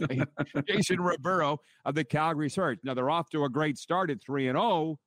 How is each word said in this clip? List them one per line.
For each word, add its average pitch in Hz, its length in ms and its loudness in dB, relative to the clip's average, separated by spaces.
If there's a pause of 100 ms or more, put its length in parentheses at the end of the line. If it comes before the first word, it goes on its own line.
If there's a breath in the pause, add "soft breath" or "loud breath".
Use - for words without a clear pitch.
League, 131 180 0 (400)
Jason 185 340 2
Ribeiro 165 580 0 (260 soft breath)
of 139 80 0
the 151 100 0
Calgary 151 460 0
Surge. 147 340 -2
Now, 131 120 -4
they're 127 160 0
off 165 200 0
to 151 120 0
a 143 60 2
great 143 280 0
start 175 320 0
at 127 140 -6
three 135 240 0
and 131 100 0
oh. 165 500 2